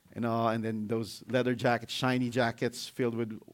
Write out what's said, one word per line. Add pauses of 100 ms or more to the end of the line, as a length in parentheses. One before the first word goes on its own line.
(140)
and
all,
and
then
those
leather
jackets,
shiny
jackets
filled
with (140)